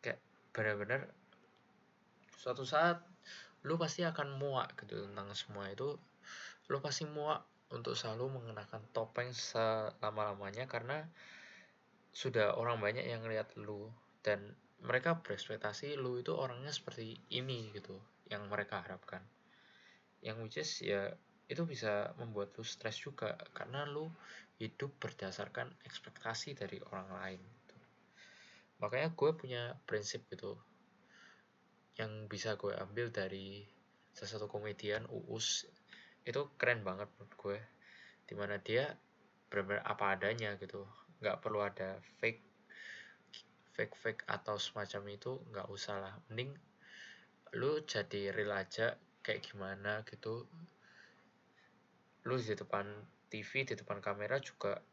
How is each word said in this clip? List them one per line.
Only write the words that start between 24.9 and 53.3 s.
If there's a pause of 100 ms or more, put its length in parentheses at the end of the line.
berdasarkan
ekspektasi
dari (100)
orang
lain,
gitu. (1040)
Makanya
gue
punya (100)
prinsip,
gitu, (1400)
yang
bisa
gue
ambil
dari (480)
salah
satu
komedian,
Uus. (560)
Itu
keren
banget
menurut
gue, (720)
dimana
dia (560)
bener-bener
apa
adanya,
gitu. (320)
Nggak
perlu
ada (240)
fake, (1300)
fake-fake
atau
semacam
itu,
nggak
usah
lah. (160)
Mending (1040)
lu
jadi
real
aja, (240)
kayak
gimana,
gitu. (1800)
Lu
di
depan (420)
T